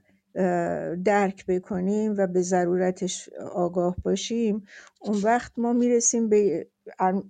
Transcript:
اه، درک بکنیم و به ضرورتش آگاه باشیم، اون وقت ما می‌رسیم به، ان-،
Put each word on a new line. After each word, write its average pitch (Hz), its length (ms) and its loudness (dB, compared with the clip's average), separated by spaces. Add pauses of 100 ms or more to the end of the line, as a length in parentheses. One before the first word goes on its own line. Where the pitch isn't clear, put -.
(360)
اه، 170 600 -2
درک 196 520 0
بکنیم 202 680 -2
و 196 100 2
به 180 140 0
ضرورتش 180 880 0 (260)
آگاه 180 400 0 (100)
باشیم، 208 600 -2 (360)
اون 208 220 -2
وقت 233 360 0
ما 233 140 0
می‌رسیم 240 560 2
به، 202 380 2 (320)
ان-، 185 300 2